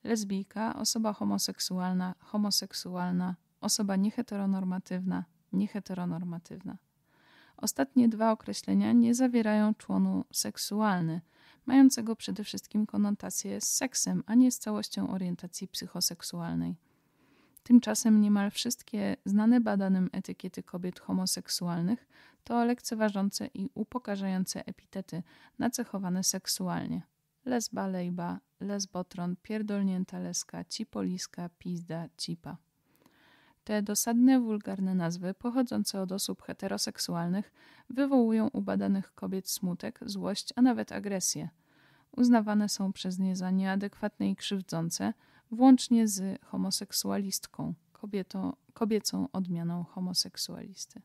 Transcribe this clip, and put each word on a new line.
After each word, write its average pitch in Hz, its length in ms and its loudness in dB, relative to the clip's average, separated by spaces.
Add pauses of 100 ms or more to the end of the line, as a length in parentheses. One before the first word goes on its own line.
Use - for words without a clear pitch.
lesbijka, 208 720 -4
osoba 220 380 0
homoseksualna, 185 1040 -2
homoseksualna, 180 1160 -2 (260)
osoba 202 340 0
nieheteronormatywna, 190 1300 -2 (280)
nieheteronormatywna. 180 1200 -6 (800)
Ostatnie 247 520 2
dwa 220 220 2
określenia 202 600 0
nie 233 220 6
zawierają 214 580 4
członu 190 600 0
seksualny, 190 880 -2 (440)
mającego 254 500 6
przede 196 280 -8
wszystkim 208 420 -2
konotację 202 760 -2
z - 140 -2
seksem, - 500 -2
a 220 100 0
nie 254 160 8
z - 80 -6
całością 208 500 -4
orientacji 185 580 -6
psychoseksualnej. 175 1080 -6 (880)
Tymczasem 220 580 8
niemal 208 300 4
wszystkie 208 760 -4
znane 214 360 6
badanym 190 500 2
etykiety 185 520 -8
kobiet 180 360 -8
homoseksualnych 185 1080 -4 (360)
to 240 220 0
lekceważące 214 880 -2
i 190 200 -6
upokarzające 196 920 -4
epitety - 580 -10 (360)
nacechowane 196 640 -2
seksualnie: 175 800 -4 (440)
lesba, 220 420 -2
lejba, 180 520 -4 (200)
lesbotron, 180 840 -6
pierdolnięta 196 760 -2
leska, 175 440 -8
cipoliska, 180 840 -6
pizda, 170 560 -8 (120)
cipa. 165 400 -10 (1080)
Te 214 180 0
dosadne, 233 580 6
wulgarne 196 560 -2
nazwy, 175 380 -2
pochodzące 233 680 -2
od 185 100 -4
osób 190 300 -4
heteroseksualnych, 190 1120 -4 (380)
wywołują 240 580 4
u - 140 -2
badanych 196 540 0
kobiet 190 340 -6
smutek, 180 560 -6
złość, 196 500 -6
a 247 60 2
nawet 226 300 2
agresję. 196 580 -4 (600)
Uznawane 214 580 4
są 196 240 -2
przez 185 260 -6
nie 190 160 0
za 185 160 -2
nieadekwatne 196 760 -2
i 196 60 0
krzywdzące – 190 800 -4 (380)
włącznie 240 560 6
z 190 360 -4
homoseksualistką, 190 1300 -4 (200)
kobieto-, 190 600 -6 (200)
kobiecą 202 600 -2
odmianą 175 500 -4
homoseksualisty. - 1200 -8